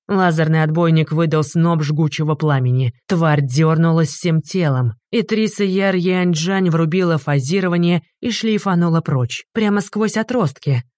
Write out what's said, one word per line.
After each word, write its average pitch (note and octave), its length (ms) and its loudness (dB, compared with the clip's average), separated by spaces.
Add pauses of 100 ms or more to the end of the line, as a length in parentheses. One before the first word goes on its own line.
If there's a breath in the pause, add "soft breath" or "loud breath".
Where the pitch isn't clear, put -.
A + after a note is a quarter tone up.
Лазерный D#3+ 540 2
отбойник D#3+ 500 2
выдал D#3 320 0
сноп E3 380 0
жгучего D3+ 520 -2
пламени. C3 600 0 (120)
Тварь D#3 360 2
дёрнулась D#3+ 680 2
всем D#3+ 320 -2
телом. B2+ 540 -2 (160)
Итриса G#3+ 540 -2
Яр G3 300 0
Янджань F3+ 760 0
врубила E3 480 0
фазирование E3+ 840 0 (180 loud breath)
и A#3+ 100 -4
шлейфанула F3+ 720 0
прочь, B2+ 500 -2
прямо G3+ 300 0
сквозь G#3+ 340 -2
отростки. E3 680 -2 (160)